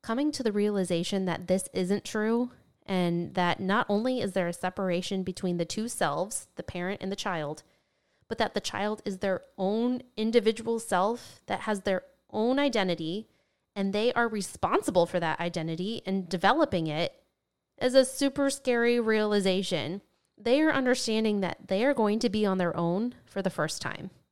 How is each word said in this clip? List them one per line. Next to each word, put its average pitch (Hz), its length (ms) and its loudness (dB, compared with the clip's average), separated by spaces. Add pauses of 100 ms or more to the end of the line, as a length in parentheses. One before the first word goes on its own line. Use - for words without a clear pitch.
Coming 277 260 -2
to 269 140 -8
the 214 80 2
realization 190 720 0
that 175 240 -4
this 185 260 0
isn't 190 300 0
true 226 480 0 (340)
and 175 480 0
that 175 240 2
not 196 300 0
only 233 320 0
is 190 140 -4
there 180 120 0
a 170 60 -2
separation 185 720 -2
between 180 320 -2
the 170 80 0
two 214 240 -4
selves, 170 680 -2
the 180 80 -12
parent 180 400 -6
and 190 80 -6
the 196 60 -4
child, 156 480 -6 (640)
but 226 100 -6
that - 160 0
the 208 60 0
child 208 440 -4
is 190 140 -6
their 190 240 -2 (160)
own 226 440 0 (140)
individual 226 600 2
self 214 680 -2
that 190 160 -4
has 208 180 -2
their 190 240 0 (260)
own 240 300 0
identity 190 680 0 (500)
and 196 160 0
they 220 200 2
are 233 160 2
responsible 202 760 2
for 175 140 -2
that 165 220 0
identity 170 680 -4
and 190 220 -2
developing 190 580 2
it 156 340 -2 (600)
is 247 120 2
a 262 100 8
super 277 440 0
scary 240 520 2
realization. 196 1000 2 (380)
They 233 220 4
are 311 100 6
understanding 220 680 2
that - 260 -4
they 196 180 0
are 285 80 4
going 220 280 2
to 233 100 2
be 214 160 0
on 190 120 2
their 175 180 0
own 180 480 -2
for - 180 -8
the 185 80 0
first - 320 -4
time. - 280 -8 (220)